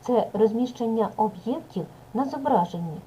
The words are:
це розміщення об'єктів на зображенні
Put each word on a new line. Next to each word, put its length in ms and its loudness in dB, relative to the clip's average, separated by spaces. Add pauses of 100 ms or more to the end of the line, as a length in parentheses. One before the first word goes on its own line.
це 320 2
розміщення 840 2
об'єктів 680 -2 (280)
на 120 0
зображенні 800 0